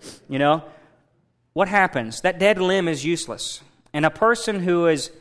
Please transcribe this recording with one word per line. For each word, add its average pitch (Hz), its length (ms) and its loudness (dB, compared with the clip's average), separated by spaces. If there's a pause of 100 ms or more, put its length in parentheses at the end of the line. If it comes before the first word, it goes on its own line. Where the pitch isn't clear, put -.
(300)
You 139 80 -6
know? 151 260 2 (920)
What 185 140 0
happens? 175 540 0
That 180 160 0
dead 196 220 2
limb 185 280 2
is 147 160 -4
useless. 160 580 -6 (300)
And 147 140 0
a 156 60 4
person 226 480 0
who 175 260 2
is 156 360 0